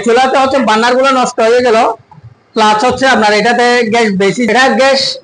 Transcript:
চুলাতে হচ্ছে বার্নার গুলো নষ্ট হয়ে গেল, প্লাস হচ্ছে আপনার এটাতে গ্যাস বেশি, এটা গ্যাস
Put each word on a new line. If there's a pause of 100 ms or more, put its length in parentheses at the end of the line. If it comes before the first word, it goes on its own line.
চুলাতে
হচ্ছে
বার্নার
গুলো
নষ্ট
হয়ে
গেল, (760)
প্লাস
হচ্ছে
আপনার
এটাতে
গ্যাস
বেশি,
এটা
গ্যাস